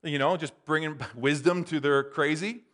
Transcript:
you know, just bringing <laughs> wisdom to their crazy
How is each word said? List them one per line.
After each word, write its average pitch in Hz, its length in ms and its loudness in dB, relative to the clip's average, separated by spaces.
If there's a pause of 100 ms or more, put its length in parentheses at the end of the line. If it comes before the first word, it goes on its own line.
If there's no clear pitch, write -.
you 147 160 -4
know, 151 180 2
just 151 160 -6 (120)
bringing 156 340 -2 (100)
<laughs> - 60 -18
wisdom 147 500 2
to 156 160 -4
their 139 240 4
crazy 156 580 -2 (120)